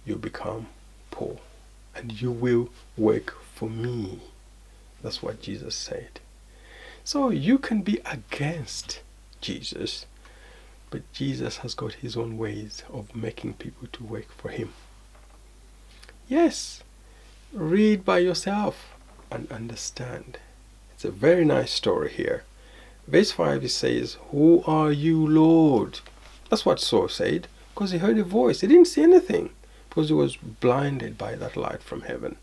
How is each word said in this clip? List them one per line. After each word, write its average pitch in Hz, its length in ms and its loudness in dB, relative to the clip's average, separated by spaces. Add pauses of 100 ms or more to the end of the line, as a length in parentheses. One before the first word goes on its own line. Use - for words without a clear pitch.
You - 140 -6
become 107 500 -10 (440)
Paul, - 280 -10 (560)
and 113 260 -12
you 123 80 -2
will 120 400 0 (280)
work 107 380 0 (200)
for 113 140 -8
me." 113 500 -6 (800)
That's - 220 -10
what - 180 -10
Jesus 98 340 -10
said. - 440 -12 (840)
So 277 240 0
you 180 280 4
can 220 260 0
be 208 200 -2
against - 960 -8 (400)
Jesus, - 680 -10 (840)
but - 240 -12
Jesus 131 440 -6
has - 160 -12
got - 200 -10
his 120 240 -10
own 113 200 -6
ways 107 540 -10
of 104 240 -14
making 110 380 -8
people - 400 -16
to - 100 -16
work 107 300 -12
for - 160 -12
him. 110 240 -8 (1500)
Yes, 294 560 0 (680)
read 202 500 2
by 185 160 2
yourself 190 720 -2 (380)
and - 180 -10
understand. 123 880 -12 (560)
It's - 120 -14
a - 60 -4
very 156 340 4
nice 135 260 2
story 80 400 -2
here. - 320 -4 (640)
Verse 170 240 4
five, 147 340 0
it - 40 -4
says, 123 480 -2 (120)
"Who 160 360 6
are 156 260 2
you, 156 360 2
Lord?" 156 720 6 (500)
That's - 160 0
what - 140 4
Saul 95 300 2
said, - 380 -2 (280)
'cause 196 160 -2
he 180 60 -2
heard 214 220 2
a 208 40 0
voice. 214 380 0
He 196 60 0
didn't 330 180 10
see 302 180 0
anything, 349 460 6 (400)
because 156 200 -2
he 156 40 4
was 143 240 2
blinded 123 800 -2
by 107 180 -8
that - 220 -8
light - 240 -6
from - 220 -12
heaven. - 400 -10